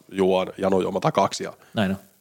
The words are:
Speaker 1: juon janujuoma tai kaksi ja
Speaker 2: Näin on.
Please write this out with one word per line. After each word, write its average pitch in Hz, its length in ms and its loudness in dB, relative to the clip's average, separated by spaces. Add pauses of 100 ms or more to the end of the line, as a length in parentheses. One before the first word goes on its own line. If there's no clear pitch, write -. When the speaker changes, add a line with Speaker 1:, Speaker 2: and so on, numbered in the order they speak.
(120)
Speaker 1:
juon 92 460 2
janujuoma 95 420 0
tai 156 120 0
kaksi 98 320 0
ja 87 80 -8 (220)
Speaker 2:
Näin 101 160 0
on. 95 60 -2 (240)